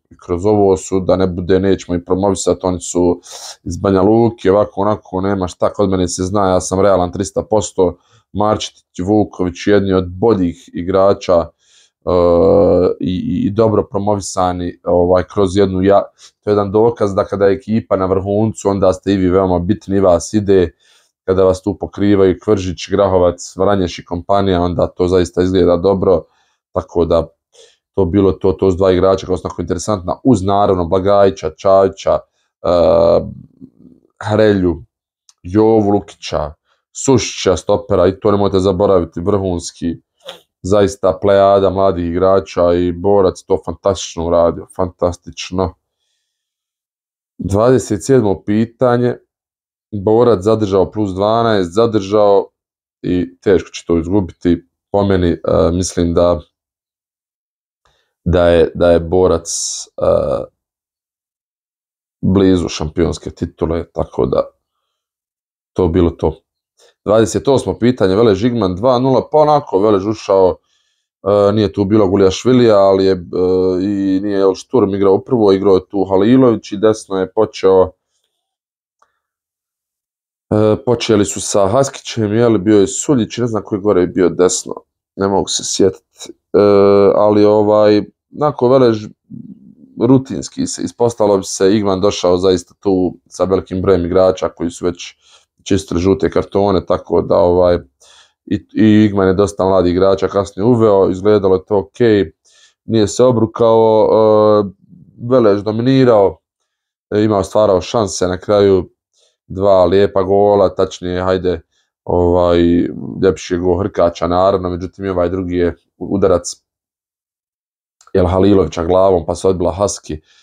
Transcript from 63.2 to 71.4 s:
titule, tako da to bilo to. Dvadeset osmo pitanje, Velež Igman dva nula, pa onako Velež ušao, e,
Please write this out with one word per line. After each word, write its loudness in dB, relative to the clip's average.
titule, -6
tako -4
da -2
to 0
bilo 2
to. -6
Dvadeset 0
osmo -2
pitanje, 0
Velež 2
Igman -2
dva 0
nula, 0
pa 2
onako 2
Velež 2
ušao, 0
e, 2